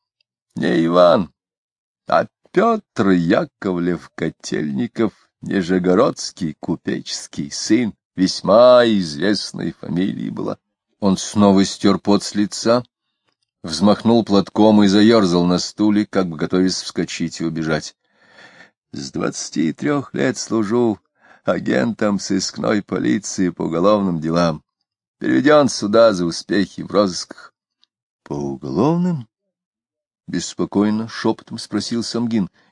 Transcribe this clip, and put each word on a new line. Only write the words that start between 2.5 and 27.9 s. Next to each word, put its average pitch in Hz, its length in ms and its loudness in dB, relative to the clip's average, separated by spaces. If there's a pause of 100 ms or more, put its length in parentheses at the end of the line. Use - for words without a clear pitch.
Петр 214 600 0
Яковлев 90 1040 -2
Котельников, 107 1000 -4 (280)
нижегородский 90 1160 0
купеческий - 920 -8
сын, 110 420 0 (220)
весьма 117 720 6
известной 92 880 -2
фамилии 92 560 -6
была". 95 280 -8 (420)
Он 95 180 0
снова 98 480 4
стер 95 340 0
пот 101 240 0
с - 120 -10
лица, 113 480 0 (800)
взмахнул 104 600 2
платком 104 600 4
и 101 40 4
заерзал 98 580 4
на 90 120 2
стуле, 104 480 0
как 95 240 -2
бы 80 80 -10
готовясь 92 440 0
вскочить - 600 -8
и - 20 -6
убежать. 80 520 -4 (960)
"С 67 200 -14
двадцати - 640 -4
трех 143 400 -4
лет 135 240 -2
служу 113 600 -2 (440)
агентом 104 760 -2
сыскной 104 600 -4
полиции 98 680 -2
по 85 140 -8
уголовным 87 580 0
делам. 82 420 -2 (560)
Переведен 135 480 4
сюда 110 460 4
за 87 120 -2
успехи 87 560 -4
в 80 100 -12
розысках". - 600 -2 (720)